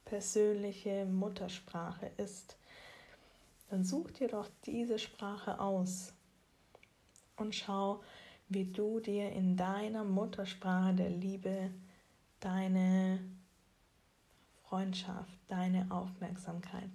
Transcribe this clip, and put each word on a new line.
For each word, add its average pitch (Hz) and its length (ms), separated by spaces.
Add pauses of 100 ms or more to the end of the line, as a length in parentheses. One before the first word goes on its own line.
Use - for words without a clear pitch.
persönliche 202 1000
Muttersprache 190 1120
ist. - 420 (1120)
Dann 190 160
such 269 280
dir 240 160
doch 208 200 (160)
diese 233 340
Sprache 202 600
aus 185 540 (1200)
und 214 180
schau, 196 480 (460)
wie 190 160
du 208 360
dir 202 320
in 185 240
deiner 208 480
Muttersprache 190 880
der 180 160
Liebe 190 600 (720)
deine 185 800 (1400)
Freundschaft, 185 760 (100)
deine 185 420
Aufmerksamkeit, 180 1040